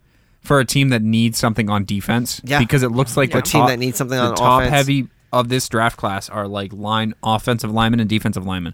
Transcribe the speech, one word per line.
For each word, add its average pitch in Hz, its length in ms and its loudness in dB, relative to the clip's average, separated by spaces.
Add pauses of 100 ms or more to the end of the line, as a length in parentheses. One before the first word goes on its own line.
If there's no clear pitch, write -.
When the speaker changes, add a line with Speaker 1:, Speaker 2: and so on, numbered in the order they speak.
(420)
Speaker 1:
For 143 180 2
a 123 60 2
team 139 240 2
that 117 120 2
needs 113 360 2
something 113 320 0
on 104 160 0
defense? 117 580 -4
Speaker 2:
Yeah. 143 160 0
Speaker 1:
Because 127 240 2
it 120 80 0
looks 131 260 0
like 135 120 2
Speaker 3:
Yeah. 131 80 -2
Speaker 1:
the - 20 2
Speaker 2:
A 123 40 -4
team 127 180 2
Speaker 1:
top, 123 80 6
Speaker 2:
that 120 100 -2
needs 127 180 -2
something 131 200 -4
Speaker 1:
the 123 120 2
Speaker 2:
on 110 60 -4
Speaker 1:
top 127 260 4
Speaker 2:
offense. 127 140 0
Speaker 1:
heavy 139 320 2 (240)
of 123 180 0
this 127 200 -2
draft 117 280 0
class 98 320 -6
are, 101 180 -6
like, 101 260 -6
line, 110 400 -2 (100)
offensive 110 480 0
linemen 113 280 2
and 107 100 0
defensive 104 360 -2
linemen. 90 280 -6